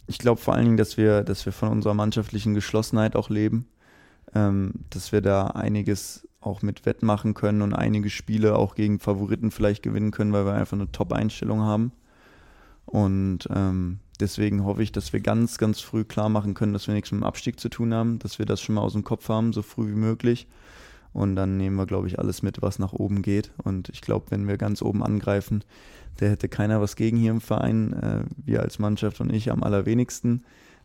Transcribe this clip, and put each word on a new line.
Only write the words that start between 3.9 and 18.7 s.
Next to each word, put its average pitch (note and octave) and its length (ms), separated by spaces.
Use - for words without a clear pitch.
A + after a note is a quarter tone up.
Ähm, G2 380
dass - 220
wir G#2 100
da G2 240
einiges G#2 840
auch G2+ 200
mit - 240
wettmachen G#2+ 480
können G#2 300
und G2+ 100
einige G#2 380
Spiele G#2+ 460
auch G#2 180
gegen G#2 240
Favoriten G#2 520
vielleicht G#2 320
gewinnen G#2+ 280
können, G#2 240
weil G2+ 100
wir G2 80
einfach G#2 240
eine G2+ 160
Top-Einstellung G#2+ 680
haben. A2 300
Und, F#2+ 720
ähm, F#2 460
deswegen G2+ 440
hoffe G2+ 180
ich, A2 100
dass - 200
wir G#2 80
ganz, A2+ 380
ganz G#2+ 220
früh A2 240
klar G#2+ 240
machen G#2 260
können, G#2+ 180
dass G2+ 140
wir G#2 80
nichts G#2 160
mit G#2 100
dem - 40
Abstieg - 340
zu - 100
tun A#2 260
haben, A2+ 240
dass - 200
wir G#2+ 80
das G2+ 140
schon - 140